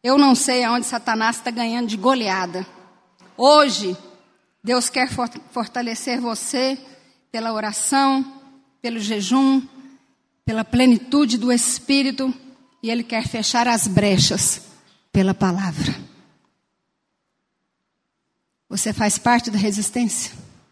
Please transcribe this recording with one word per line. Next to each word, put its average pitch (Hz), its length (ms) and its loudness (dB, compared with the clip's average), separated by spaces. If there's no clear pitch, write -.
Eu 262 140 2
não 277 180 6
sei 247 300 0
aonde 233 200 -2
Satanás 226 540 -2
tá 254 100 -6
ganhando 233 380 -4
de 214 80 -6
goleada. 190 720 -2
Hoje, 240 580 4
Deus 240 280 -2
quer 254 200 -2
for-, 240 200 -4
fortalecer 240 680 -6
você 254 580 -4
pela 226 220 -6
oração, 269 880 0
pelo 233 180 -6
jejum, 240 680 2
pela 220 220 -4
plenitude 247 720 4
do 240 120 -2
Espírito, 269 840 0
e 226 60 -2
ele 240 100 -2
quer 226 240 -4
fechar 233 400 -2
as 233 220 0
brechas 196 760 2
pela 190 240 2
palavra. 180 640 -2
Você 208 240 -6
faz 208 260 0
parte 240 320 2
da 208 80 -2
resistência? 208 760 -2